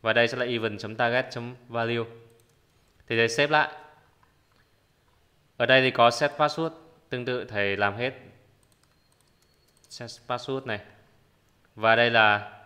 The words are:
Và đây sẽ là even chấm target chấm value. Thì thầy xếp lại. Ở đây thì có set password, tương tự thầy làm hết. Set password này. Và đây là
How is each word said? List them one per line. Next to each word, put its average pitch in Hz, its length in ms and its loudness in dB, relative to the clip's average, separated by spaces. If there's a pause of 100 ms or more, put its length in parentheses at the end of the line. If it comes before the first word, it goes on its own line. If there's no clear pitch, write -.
Và 113 120 2
đây 117 140 4
sẽ 131 100 -4
là 123 80 -4
even 113 320 -4
chấm 110 180 -10
target 123 360 0
chấm 123 240 -12 (120)
value. 117 360 -4 (1040)
Thì 117 100 -2
thầy 113 120 4
xếp 143 200 0
lại. 151 200 2 (1900)
Ở 120 80 0
đây 131 160 6
thì 127 100 2
có 120 200 6
set 143 260 -2
password, 160 340 -2 (380)
tương 123 160 -8
tự 123 200 -6
thầy 101 320 -2
làm 101 180 0
hết. 127 180 -6 (1800)
Set 117 200 -16 (180)
password 131 380 -8
này. 107 140 -6 (960)
Và 113 200 4
đây 117 160 4
là 107 540 2